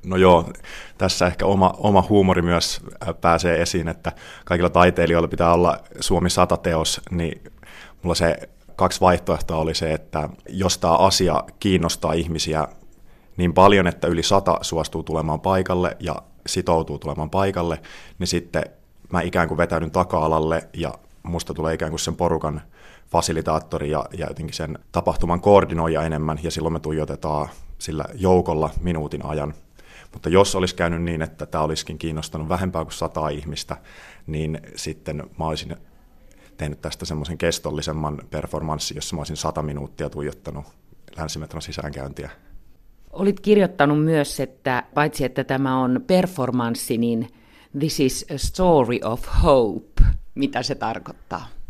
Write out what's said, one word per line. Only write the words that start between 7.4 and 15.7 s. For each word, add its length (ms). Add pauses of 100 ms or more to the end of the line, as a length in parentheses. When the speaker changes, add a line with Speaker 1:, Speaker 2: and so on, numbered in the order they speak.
Speaker 1:
mulla 120
se 220 (400)
kaksi 240
vaihtoehtoa 560
oli 180
se, 180
että 360 (200)
jos 300
tää 160
asia 500 (160)
kiinnostaa 520
ihmisiä 560 (680)
niin 160
paljon, 340
että 200
yli 160
sata 400
suostuu 400
tulemaan 380
paikalle 600